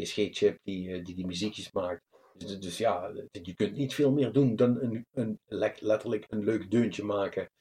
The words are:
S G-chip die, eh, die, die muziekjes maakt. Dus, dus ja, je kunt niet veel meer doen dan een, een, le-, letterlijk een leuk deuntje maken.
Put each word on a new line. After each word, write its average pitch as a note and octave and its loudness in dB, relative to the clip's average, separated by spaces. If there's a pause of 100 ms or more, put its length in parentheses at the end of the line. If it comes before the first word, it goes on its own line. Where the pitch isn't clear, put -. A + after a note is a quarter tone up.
S - -6
G-chip G2+ 2
die, F#2 -6
eh, F2+ -6
die, F2+ -12
die F#2 -6
muziekjes F#2+ -6
maakt. F2+ -2 (340)
Dus, G2 -10
dus F2+ -8
ja, F#2 0 (200)
je F2+ -10
kunt G2+ -2
niet C#3 -2
veel C#3 4
meer C3+ 2
doen C3 6
dan B2 4
een, A#2 -4
een, A2 -2
le-, G#2 -2
letterlijk G#2+ 0
een G#2+ -4
leuk G2+ 0
deuntje G#2+ 2
maken. G2 -2 (100)